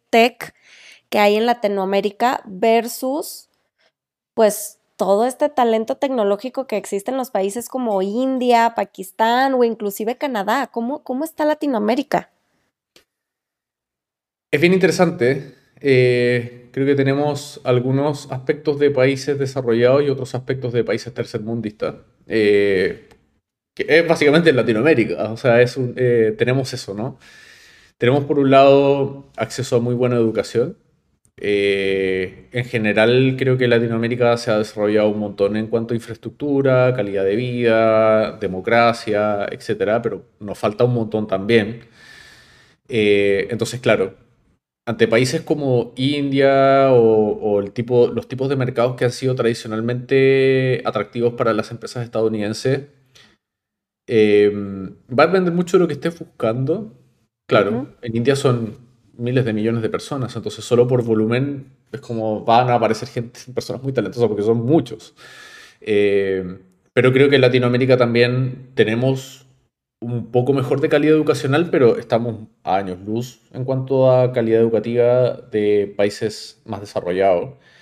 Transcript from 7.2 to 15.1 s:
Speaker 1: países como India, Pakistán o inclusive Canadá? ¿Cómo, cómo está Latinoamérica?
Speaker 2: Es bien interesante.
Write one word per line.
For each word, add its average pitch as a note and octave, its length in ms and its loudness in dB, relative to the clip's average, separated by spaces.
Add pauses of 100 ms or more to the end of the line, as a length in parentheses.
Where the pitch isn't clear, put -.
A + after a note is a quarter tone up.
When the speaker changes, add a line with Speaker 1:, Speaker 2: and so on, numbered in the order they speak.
Speaker 1:
países G3+ 380 -4
como A3 320 -2
India, A#3+ 760 0
Pakistán A#3 800 -2
o B3 100 2
inclusive A3 540 -4
Canadá? B3 540 -4
¿Cómo, A#3+ 320 -6
cómo C4 200 -6
está D#4+ 220 -4
Latinoamérica? C4+ 840 -2 (2250)
Speaker 2:
Es D3 80 0
bien F3 140 4
interesante. D#3+ 840 0 (240)